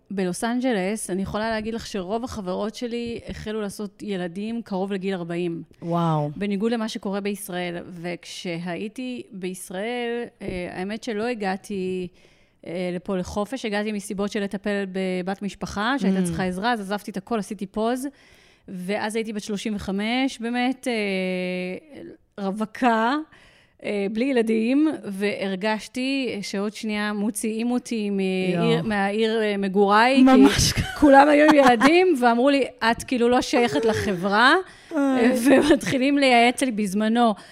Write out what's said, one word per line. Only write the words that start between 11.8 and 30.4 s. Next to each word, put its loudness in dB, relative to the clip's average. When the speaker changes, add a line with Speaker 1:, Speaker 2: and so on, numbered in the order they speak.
Speaker 1:
אה, -10
לפה -6
לחופש, -6
הגעתי -4
מסיבות -6
של -4
לטפל -4
בבת -4
משפחה, -4
שהייתה 2
Speaker 2:
Mm. 0
Speaker 1:
צריכה -2
עזרה, -2
אז -2
עזבתי -8
את -14
הכל, -6
עשיתי -8
פוז, -4
ואז -6
הייתי -4
בת -6
שלושים -4
וחמש, -2
באמת, -2
אה, -4
רווקה, 0
אה, -4
בלי -2
ילדים, 2
והרגשתי -4
שעוד -4
שנייה -4
מוציאים -2
אותי -2
מעיר, 0
Speaker 2:
יואו. 2
Speaker 1:
מהעיר, 0
אה, 0
מגוריי, 4
כי 8
Speaker 2:
ממש 8